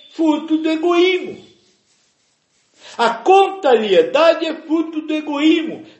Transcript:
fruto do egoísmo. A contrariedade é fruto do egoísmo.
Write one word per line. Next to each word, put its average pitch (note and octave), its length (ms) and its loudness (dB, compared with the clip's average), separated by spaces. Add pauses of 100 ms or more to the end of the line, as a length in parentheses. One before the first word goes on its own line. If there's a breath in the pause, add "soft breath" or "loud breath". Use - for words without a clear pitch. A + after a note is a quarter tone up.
(100)
fruto D#4 460 -2
do D#4+ 120 -2
egoísmo. F4 800 -2 (1500 loud breath)
A A3+ 120 0
contrariedade D#4+ 1400 2
é D#4 80 -6
fruto D#4 480 -6
do D#4 120 -8
egoísmo. D4+ 720 -2 (140 loud breath)